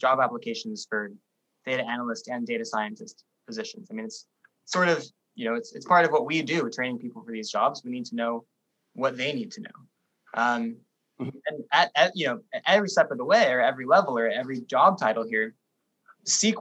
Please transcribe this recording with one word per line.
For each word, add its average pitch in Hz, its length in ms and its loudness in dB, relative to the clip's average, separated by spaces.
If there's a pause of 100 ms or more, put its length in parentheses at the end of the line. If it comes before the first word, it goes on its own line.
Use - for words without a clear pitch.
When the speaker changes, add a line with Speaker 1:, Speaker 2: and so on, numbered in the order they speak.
Speaker 1:
job 131 200 4
applications 117 680 -4
for 104 220 -4 (560)
data 127 180 -2
analyst 117 440 -6
and 120 180 -6
data 117 180 -4
scientist 107 600 -6 (240)
positions. 110 420 -10
I 110 40 -10
mean, 110 100 -6
it's - 220 -14 (380)
sort 180 240 0
of, 147 160 2 (300)
you 123 100 -8
know, 117 120 -2
it's, - 180 -8
it's 139 120 -16
part 175 180 6
of 151 80 2
what 156 120 4
we 160 160 0
do, 143 300 0
training 123 300 -4
people 117 240 -12
for 117 80 -12
these 110 180 -8
jobs. 110 340 0
We 123 60 -8
need 123 160 -6
to - 80 -10
know 117 300 -2 (480)
what 127 240 -2
they 135 160 -2
need 117 180 -6
to 110 120 -14
know. - 160 -18 (560)
Um, 117 420 0 (440)
Speaker 2:
Mm-hmm. 131 160 -8 (120)
Speaker 1:
and 151 240 -6
at, 139 240 4
at, 175 180 6
you 160 140 -2
know, 117 120 -4 (140)
at 123 120 -8
every 196 220 4
step 156 220 4
of 135 80 -4
the 127 80 -4
way 180 260 6
or 127 80 2
every 131 240 2
level 151 340 4
or 117 120 2
every 127 320 -4
job 151 360 4
title 113 240 2
here, 113 320 -2 (720)
S - 140 0
Q 214 200 2